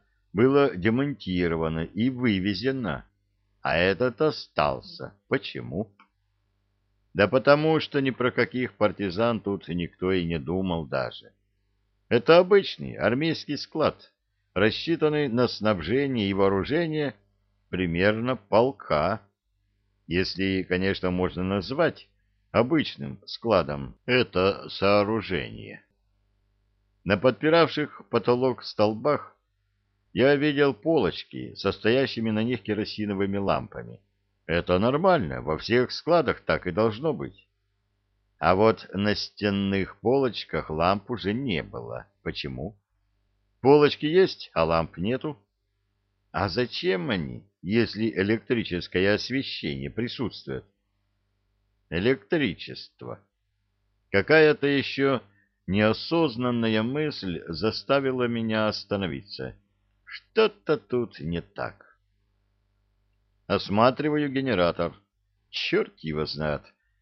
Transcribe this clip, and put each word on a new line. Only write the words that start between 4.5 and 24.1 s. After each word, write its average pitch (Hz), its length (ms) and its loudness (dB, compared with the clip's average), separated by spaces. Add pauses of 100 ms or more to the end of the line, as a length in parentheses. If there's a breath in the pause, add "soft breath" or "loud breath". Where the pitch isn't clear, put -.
Почему? 76 680 -6 (1200)
Да 98 140 2
потому 147 500 4
что 143 220 -2
ни 135 100 0
про 123 180 0
каких 120 440 -2
партизан 104 680 0
тут 101 300 -6
никто 87 420 -4
и 90 140 0
не 85 120 -2
думал 85 480 -4
даже. 62 460 -8 (800)
Это 160 300 6
обычный 185 560 2
армейский 143 600 -2
склад, - 560 -4 (420)
рассчитанный 151 760 0
на 117 180 2
снабжение 107 840 0
и 98 40 0
вооружение 123 840 0 (540)
примерно 98 680 0
полка, 104 840 0 (840)
если, 92 560 -2
конечно, 92 460 -2
можно 90 320 -2
назвать 101 680 -2 (420)
обычным 120 760 -2
складом 73 680 -2 (100)
это 101 640 0